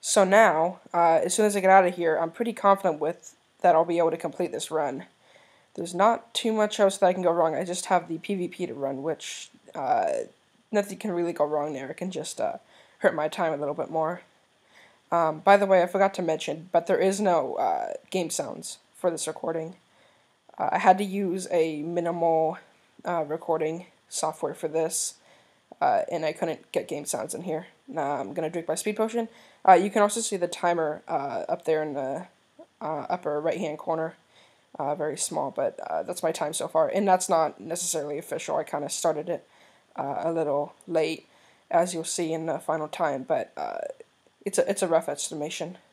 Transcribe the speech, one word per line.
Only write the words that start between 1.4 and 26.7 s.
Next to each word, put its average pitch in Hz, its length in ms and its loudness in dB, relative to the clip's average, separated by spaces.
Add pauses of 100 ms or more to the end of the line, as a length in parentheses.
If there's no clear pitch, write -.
as 202 100 0
I 202 40 0
get 190 100 4
out 190 160 10
of 180 100 -2
here, 165 200 2
I'm 165 140 0
pretty 233 220 -4
confident 190 480 2
with 156 340 -4 (280)
that 175 120 6
I'll 160 100 6
be 170 140 0
able 165 120 4
to 165 60 -4
complete 165 360 -6
this - 180 -8
run. 147 340 -4 (680)
There's 170 200 -8
not 208 380 2
too 226 200 -2
much 214 280 0
else 196 160 6
that 196 100 4
I 180 60 6
can 185 100 -2
go 180 80 4
wrong. 165 240 2
I 170 100 -2
just 180 220 -6
have 170 220 2
the 165 80 -6
P 202 180 -6
V 180 140 -4
P 180 180 -8
to - 80 -8
run, 135 280 -6
which, - 480 -8 (240)
uh, 120 360 0 (600)
nothing 202 260 -2
can 214 140 -6
really 175 220 -2
go 147 100 2
wrong 151 280 -2
there. 135 180 -8
It - 80 -12
can 185 120 -6
just, 156 300 -8
uh, - 140 -2 (460)
hurt 180 140 4
my 156 140 -2
time 165 240 -2
a 147 40 -4
little 147 180 -4
bit 156 160 -8
more. 160 320 -2 (920)
Um, 160 280 2
by 196 160 8
the 202 100 4
way, 190 160 6
I 180 40 4
forgot 190 280 2
to 185 80 -4
mention, 160 500 -2
but 226 140 4
there 185 120 2
is 190 220 2
no, 170 340 2
uh, 71 400 -2 (160)
game 175 200 -2
sounds - 480 -8 (160)
for - 160 -2
this - 160 -6
recording. 160 500 -6 (840)
Uh, 180 140 0
I 175 60 0
had 190 200 6
to 202 60 0
use 190 460 -4
a 160 320 0
minimal, 170 760 0 (460)
uh, 170 220 -2
recording 160 600 -2 (220)
software 156 460 -4
for 160 140 -6
this, 160 460 -2 (680)
uh, 120 300 2
and 160 140 -4
I 151 80 -2
couldn't - 400 -6